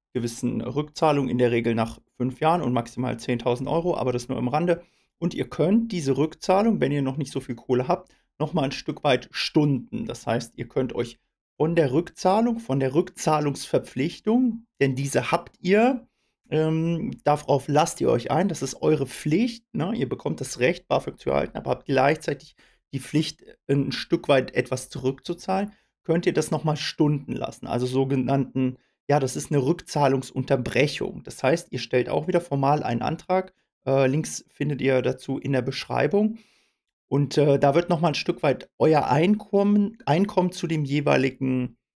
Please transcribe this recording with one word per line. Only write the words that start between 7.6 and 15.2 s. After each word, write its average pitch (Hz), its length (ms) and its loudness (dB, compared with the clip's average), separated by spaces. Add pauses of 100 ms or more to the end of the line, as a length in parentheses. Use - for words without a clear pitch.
habt, - 240 -4 (280)
nochmal 147 260 -2
ein 131 60 -2
Stück - 320 -8
weit 127 280 2
stunden. - 720 0
Das - 220 -10
heißt, 117 300 -4
ihr - 100 -8
könnt 131 260 -2
euch 120 260 -6 (380)
von 165 180 0
der 143 180 2
Rückzahlung, 214 640 0
von 135 200 -2
der 131 140 0
Rückzahlungsverpflichtung, 156 1700 0 (140)
denn 135 160 2
diese 139 360 -2